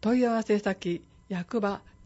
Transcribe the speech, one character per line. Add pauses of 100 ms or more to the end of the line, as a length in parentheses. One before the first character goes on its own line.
問
い
合
わ
せ
先、 (240)
役
場、 (240)